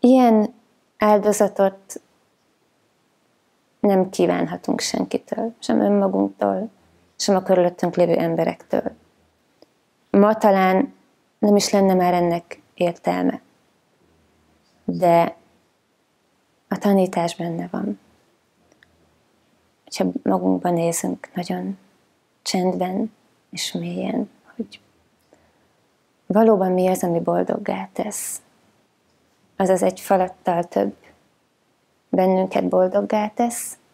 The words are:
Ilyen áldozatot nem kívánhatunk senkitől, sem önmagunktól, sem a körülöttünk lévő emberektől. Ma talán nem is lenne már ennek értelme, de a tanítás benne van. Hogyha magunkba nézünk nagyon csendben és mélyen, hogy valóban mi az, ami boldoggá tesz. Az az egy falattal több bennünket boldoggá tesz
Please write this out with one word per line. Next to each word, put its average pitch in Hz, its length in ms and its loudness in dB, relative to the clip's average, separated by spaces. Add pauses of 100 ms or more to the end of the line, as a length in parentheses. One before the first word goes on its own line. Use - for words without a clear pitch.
Ilyen 240 540 6 (440)
áldozatot 202 1000 0 (1800)
nem 190 300 4
kívánhatunk 175 720 -2
senkitől, - 800 -6
sem - 220 -2
önmagunktól, 196 880 0 (460)
sem 196 200 0
a 185 60 0
körülöttünk 180 540 0
lévő 170 200 2
emberektől. 165 760 -2 (1160)
Ma 208 240 4
talán 190 600 2 (440)
nem 208 180 4
is 202 140 0
lenne 196 240 2
már 180 200 2
ennek 170 460 -2 (140)
értelme, - 680 -4 (1400)
de 170 520 2 (1300)
a 190 100 -6
tanítás 185 580 0
benne 170 340 -8
van. 196 280 -8 (1900)
Hogyha - 260 -4 (120)
magunkba 185 480 -2
nézünk 170 640 -4
nagyon 185 440 -6 (640)
csendben 185 720 -2 (380)
és - 220 -10
mélyen, 185 580 -6 (260)
hogy - 240 -12 (1500)
valóban 196 460 4
mi 185 160 2
az, 185 140 0
ami 170 180 0
boldoggá 185 720 -4
tesz. - 480 -8 (1160)
Az 190 120 0
az 185 140 2
egy 185 180 -2
falattal 185 640 0
több - 300 -4 (1120)
bennünket 185 600 0
boldoggá 202 600 0
tesz - 500 -6 (160)